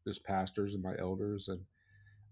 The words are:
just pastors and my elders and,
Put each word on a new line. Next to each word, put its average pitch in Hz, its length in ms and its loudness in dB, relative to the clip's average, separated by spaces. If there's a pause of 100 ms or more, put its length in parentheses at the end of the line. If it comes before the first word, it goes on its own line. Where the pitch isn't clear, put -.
just 101 200 -4
pastors 98 500 2
and 95 80 -2
my 92 140 -2
elders 98 520 0
and, 92 160 -4 (680)